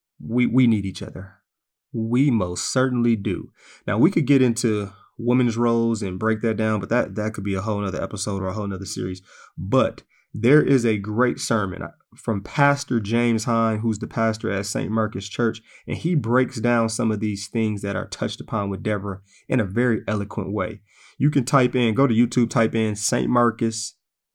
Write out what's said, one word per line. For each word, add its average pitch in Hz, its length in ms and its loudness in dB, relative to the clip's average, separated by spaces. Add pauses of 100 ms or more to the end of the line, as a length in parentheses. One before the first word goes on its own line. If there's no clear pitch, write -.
(200)
We, 120 260 0
we 123 200 4
need 107 180 4
each 95 180 -6
other. - 340 -12 (580)
We 120 360 2
most 92 400 0
certainly 123 460 2
do. 101 360 -4 (340)
Now, 101 100 0
we 143 140 6
could 139 160 0
get 139 160 4
into 110 500 0 (260)
women's 120 380 2
roles 117 460 2
and 92 160 -4
break 110 220 0
that 110 160 0
down, 110 240 0
but 95 80 -6
that, 120 260 0
that 107 200 -4
could 101 100 -6
be 98 100 -2
a 95 60 -2
whole 104 180 -2
nother 98 240 -2
episode 98 400 -4
or 95 60 -2
a 92 60 -4
whole 104 120 -4
nother 95 200 -6
series. 98 360 -6 (340)
But 110 460 0 (320)
there 123 280 6
is 131 220 4
a 113 120 2
great 107 420 0
sermon 98 440 -2 (340)
from 101 260 -4
Pastor 143 560 0
James 113 460 0
Hine, 113 360 0
who's 110 180 -2
the 131 80 -8
pastor 113 440 -2
at 98 160 -2
Saint 101 240 -4
Marcus 110 380 -2
Church, 117 320 -2 (260)
and - 100 -4
he 170 180 -2
breaks 120 460 0
down 120 280 2
some 113 240 -2
of 101 80 -4
these 104 260 -4
things 107 360 -2
that 101 120 -4
are 98 140 -6
touched - 320 -6
upon 101 300 -4
with 95 120 -6
Deborah 101 380 -4 (280)
in 127 120 0
a 104 40 0
very 113 440 0
eloquent 101 440 -4
way. 95 280 -4 (380)
You 147 120 4
can 139 140 2
type 127 320 2
in, 117 180 2
go 135 120 4
to 120 80 2
YouTube, 117 360 4
type 113 240 2
in 110 220 0
Saint 123 320 0
Marcus, 113 640 0 (400)